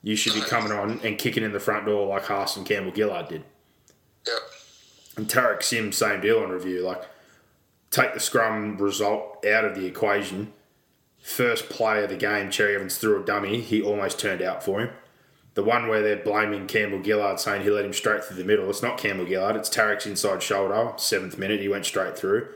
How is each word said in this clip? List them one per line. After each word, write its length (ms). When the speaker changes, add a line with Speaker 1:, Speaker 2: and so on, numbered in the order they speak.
Speaker 1:
You 140
should 180
be 60
Speaker 2:
No. 60
Speaker 1:
coming 260
on 300
and 160
kicking 240
in 100
the 80
front 260
door 200
like 200
Haas 300
and 100
Campbell 280
Gillard 340
did. 160
Speaker 2:
Yep. 100
Speaker 1:
And 120
Tarek 340
Sims, 340
same 240
deal 200
on 100
review. 340
Like, 180
take 240
the 60
scrum 580
result 680
out 180
of 100
the 120
equation. 680
First 480
play 320
of 80
the 60
game, 340
Cherry 240
Evans 240
threw 240
a 20
dummy. 360
He 200
almost 380
turned 240
out 220
for 160
him. 100
The 80
one 260
where 140
they're 140
blaming 500
Campbell 360
Gillard, 360
saying 240
he 80
led 140
him 80
straight 320
through 120
the 80
middle. 240
It's 140
not 160
Campbell 260
Gillard. 320
It's 140
Tarek's 340
inside 380
shoulder, 540
seventh 420
minute, 220
he 80
went 180
straight 320
through. 380